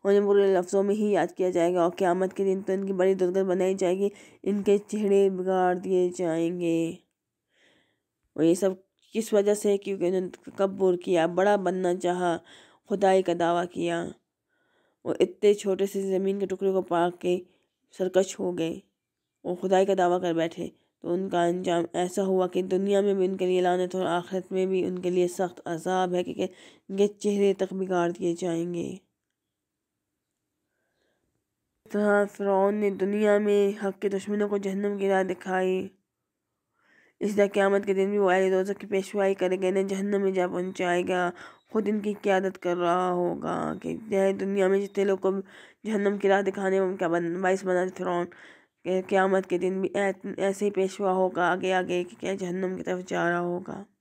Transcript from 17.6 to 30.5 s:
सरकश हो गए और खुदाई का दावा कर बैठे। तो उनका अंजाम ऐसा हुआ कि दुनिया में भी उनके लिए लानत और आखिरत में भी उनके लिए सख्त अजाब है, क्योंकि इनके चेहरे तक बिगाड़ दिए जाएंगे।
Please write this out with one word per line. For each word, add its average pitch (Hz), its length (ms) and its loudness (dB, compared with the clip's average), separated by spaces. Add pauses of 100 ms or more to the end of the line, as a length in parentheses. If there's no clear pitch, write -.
सरकश 185 440 0
हो 180 140 -2
गए 170 280 -4 (640)
और 180 100 -4
खुदाई 190 300 2
का 196 100 2
दावा 180 240 4
कर 180 140 0
बैठे। 165 380 -4 (320)
तो 170 100 -4
उनका 185 300 0
अंजाम 175 420 0 (100)
ऐसा 180 260 -2
हुआ 185 260 2
कि 180 160 -2
दुनिया 196 380 2
में 202 160 2
भी 185 100 2
उनके 185 180 -4
लिए 180 160 2
लानत 180 340 0
और 185 120 -2
आखिरत 175 440 -4
में 185 160 0
भी 185 180 0
उनके 180 240 -4
लिए 180 180 2
सख्त 180 400 -4
अजाब 180 460 -2
है, 180 100 0
क्योंकि 175 200 -6
इनके - 640 -2
चेहरे 202 460 0
तक 190 200 -4
बिगाड़ 185 380 0
दिए 175 240 -2
जाएंगे। 170 500 -4 (3000)